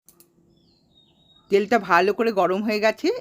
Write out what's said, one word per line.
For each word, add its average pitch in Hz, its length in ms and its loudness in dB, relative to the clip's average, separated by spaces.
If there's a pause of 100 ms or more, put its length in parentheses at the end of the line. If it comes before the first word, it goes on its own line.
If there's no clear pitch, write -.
(1500)
তেলটা 208 280 2
ভালো 185 340 2
করে 226 200 -2
গরম 190 300 0
হয়ে 214 180 -4
গেছে। 220 280 -2 (120)